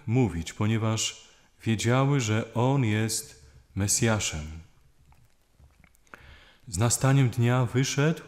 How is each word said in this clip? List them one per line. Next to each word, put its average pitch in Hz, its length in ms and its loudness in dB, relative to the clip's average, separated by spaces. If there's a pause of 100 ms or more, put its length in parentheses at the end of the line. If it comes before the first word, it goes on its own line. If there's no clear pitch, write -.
mówić, 107 460 0
ponieważ 110 760 -2 (360)
wiedziały, 127 560 2
że 110 340 -2
On 131 320 0
jest 110 600 -2 (300)
Mesjaszem. 101 680 -2 (2250)
Z 95 100 -8
nastaniem 131 520 2
dnia 120 360 2
wyszedł 139 640 0